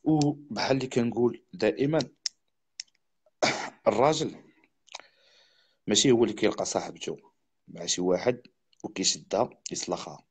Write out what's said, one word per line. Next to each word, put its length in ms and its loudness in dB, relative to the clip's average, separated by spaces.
وبحال 720 2
اللي 100 -2
كنقول 560 0
دائمًا، 460 0
<coughs> 460 -2
الراجل 480 2
ماشي 240 4
هو 140 6
اللي 100 -2
كيلقى 300 -2
صاحبته 520 -6
مع 180 -12
شي 140 -2
واحد 420 0
وكيشدها 680 -2
يسلخها. 580 -8